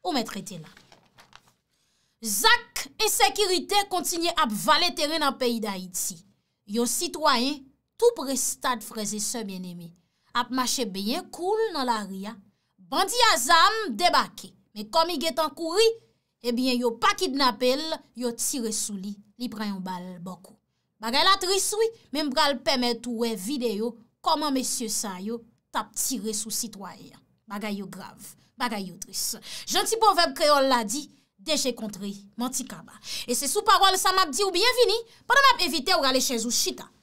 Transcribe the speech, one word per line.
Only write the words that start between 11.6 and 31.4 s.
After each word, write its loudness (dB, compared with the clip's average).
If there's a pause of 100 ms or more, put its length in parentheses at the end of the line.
nan -2
lari -4
a. -14 (420)
Bandi 0 (140)
azam 4
debake, 0 (240)
men -10
kòm 2
li -4
gentan -2
kouri, 2 (560)
ebyen, 0
yo 2
pa 4
kidnape 2
l. -6 (220)
Yo -2
tire -4
sou -6
li. -8 (240)
Li -6
pran -6
yon -8
bal -10
bò -12
kou. -20 (420)
Bagay 0
la 6
tris, 0 (100)
wi. 4 (240)
Men -2
m -2
pral 2
pèmèt 0
ou -4
wè -2
videyo -4 (320)
kòman 0
mesye -4
sa -6
yo -6 (320)
t -2
ap -10
tire -4
sou -6
sitwayen -10
an. -20 (260)
Bagay -6
yo -10
grav. -16 (400)
Bagay -4
yo -18
tris. -6 (300)
Jan 0
ti -2
pwovèb 4
kreyòl 4
la 2
di. -6 (320)
Deje 0